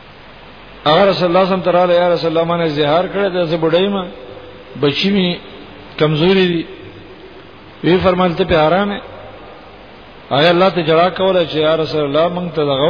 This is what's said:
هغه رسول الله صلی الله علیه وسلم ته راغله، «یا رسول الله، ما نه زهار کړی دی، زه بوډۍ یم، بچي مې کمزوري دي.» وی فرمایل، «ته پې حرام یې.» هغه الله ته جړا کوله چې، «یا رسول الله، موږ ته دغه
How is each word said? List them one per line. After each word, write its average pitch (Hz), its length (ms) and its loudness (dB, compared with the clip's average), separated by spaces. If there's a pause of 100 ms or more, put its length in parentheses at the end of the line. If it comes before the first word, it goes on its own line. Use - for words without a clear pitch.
(880)
هغه 165 180 4
رسول - 0 -
الله 196 80 4
صلی 170 140 0
الله 180 140 2
علیه 190 120 2
وسلم 190 80 -2
ته 175 100 -2
راغله، 175 240 2
«یا 175 140 2
رسول 165 220 0
الله، 165 140 0
ما 170 120 -2
نه 170 100 -2
زهار 151 380 0
کړی 196 280 -2
دی، 180 120 0
زه 165 120 -2
بوډۍ 160 240 2
یم، 202 160 -2 (840)
بچي 147 300 0
مې 185 260 0 (600)
کمزوري 165 480 2
دي.» 170 200 -2 (1160)
وی 170 140 4
فرمایل، 180 340 2
«ته 175 120 -2
پې 170 80 -2
حرام 170 400 2
یې.» 190 80 -8 (1300)
هغه 147 200 2
الله 180 180 4
ته 175 140 -2
جړا 160 260 2 (100)
کوله 185 280 2
چې، 143 100 -8
«یا 156 200 2
رسول 151 280 -2
الله، 151 240 0
موږ 175 260 -6
ته 156 100 -2
دغه 139 260 0